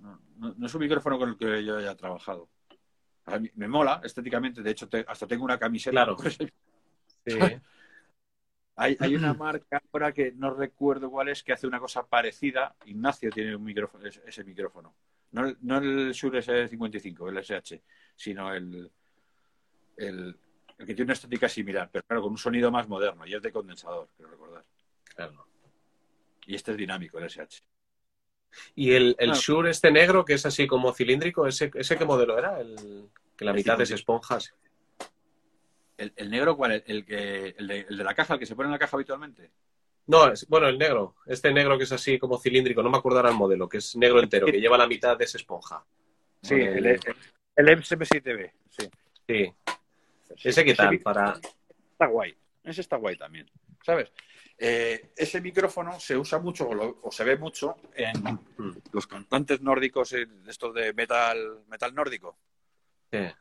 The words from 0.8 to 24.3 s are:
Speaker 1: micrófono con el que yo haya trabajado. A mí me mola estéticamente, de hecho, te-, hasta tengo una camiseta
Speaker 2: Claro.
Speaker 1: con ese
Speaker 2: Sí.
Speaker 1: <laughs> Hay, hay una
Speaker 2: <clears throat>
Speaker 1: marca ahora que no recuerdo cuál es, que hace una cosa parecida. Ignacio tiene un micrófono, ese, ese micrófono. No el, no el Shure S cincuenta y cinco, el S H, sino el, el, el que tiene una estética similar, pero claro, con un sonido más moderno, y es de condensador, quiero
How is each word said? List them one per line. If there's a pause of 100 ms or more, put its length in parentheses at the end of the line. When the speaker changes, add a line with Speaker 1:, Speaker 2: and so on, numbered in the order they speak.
Speaker 1:
micrófono
con
el
que
yo
haya
trabajado. (720)
A
mí
me
mola
estéticamente,
de
hecho,
te-,
hasta
tengo
una
camiseta
Speaker 2:
Claro.
Speaker 1:
con
ese (760)
Speaker 2:
Sí.
Speaker 1:
<laughs>
Hay,
hay
una
Speaker 2:
<clears throat>
Speaker 1:
marca
ahora
que
no
recuerdo
cuál
es,
que
hace
una
cosa
parecida.
Ignacio
tiene
un
micrófono,
ese,
ese
micrófono. (380)
No
el,
no
el
Shure
S
cincuenta
y
cinco,
el
S
H, (320)
sino
el, (1040)
el, (400)
el
que
tiene
una
estética
similar,
pero
claro,
con
un
sonido
más
moderno,
y
es
de
condensador,
quiero